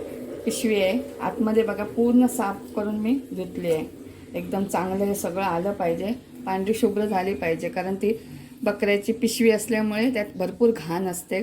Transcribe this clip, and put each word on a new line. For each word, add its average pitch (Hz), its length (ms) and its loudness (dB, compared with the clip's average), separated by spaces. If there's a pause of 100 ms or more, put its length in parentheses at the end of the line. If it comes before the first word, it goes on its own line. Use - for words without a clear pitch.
(440)
पिशवी 220 380 2
आहे 202 380 0
आतमध्ये 220 420 2
बघा 208 220 -2
पूर्ण 240 420 6
साफ - 500 -2
करून 214 220 -2
मी 226 200 2 (180)
धुतली 175 360 -2
आहे. - 260 -2 (360)
एकदम 196 300 -2
चांगलं 190 400 0
हे 202 100 2
सगळं 190 280 -4
आलं 185 300 0
पाहिजे, 185 400 0 (340)
पांढरी 190 280 0
शुभ्र 214 320 2
झाली 196 280 0
पाहिजे, 165 340 -2
कारण 185 260 -4
ती 202 180 0 (500)
बकऱ्याची 202 500 2
पिशवी 226 380 4
असल्यामुळे 214 640 2
त्यात 208 120 -2 (100)
भरपूर 185 340 2
घाण 175 360 -2
असते, 185 360 -4